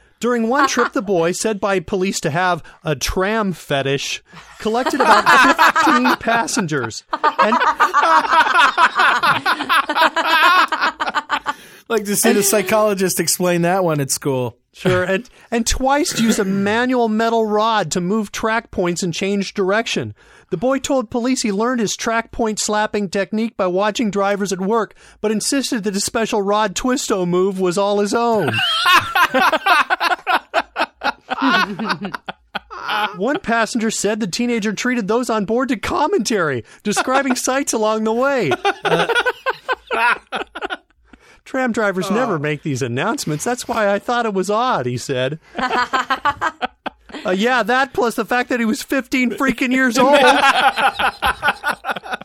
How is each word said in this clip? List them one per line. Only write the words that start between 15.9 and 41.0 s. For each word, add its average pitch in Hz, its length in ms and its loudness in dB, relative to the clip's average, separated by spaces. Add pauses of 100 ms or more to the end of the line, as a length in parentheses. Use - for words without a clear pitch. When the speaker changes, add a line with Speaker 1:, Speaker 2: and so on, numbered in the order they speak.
Speaker 1:
used 226 200 2
a 214 60 0
manual 220 680 0
metal 226 360 2
rod 208 460 0
to 190 80 -2
move 202 320 -2
track 226 380 -4
points 175 320 -2
and 175 100 -2
change 196 420 -4
direction. 190 600 -2 (360)
The 185 60 -2
boy 262 220 0
told 262 320 -2
police 254 320 -2
he 214 100 0
learned 233 280 0
his 190 160 -2
track 226 360 -4
point 220 260 -2
slapping 208 520 -2
technique 214 480 -2
by 196 80 0
watching 202 440 0
drivers 196 420 0
at 180 80 -4
work, 202 340 0 (260)
but 214 100 0
insisted 226 540 -2
that 208 100 -2
his 196 100 -2
special 226 380 -2
rod 208 320 0
twisto 190 540 -2
move 185 320 0
was 180 180 0
all 202 220 2
his 202 140 0
own. 226 400 0
<laughs> 110 40 -2 (4000)
One 247 240 0
passenger 226 500 -2
said 214 300 -2
the 220 60 -2
teenager 226 460 -2
treated 240 360 -2
those 233 220 0
on 220 140 0
board 233 240 0
to 254 80 0
commentary, 196 880 0 (180)
describing 254 540 0
sights 269 360 -2
along 220 320 0
the 220 80 0
way. 247 380 0 (340)
Uh, 427 220 2 (2500)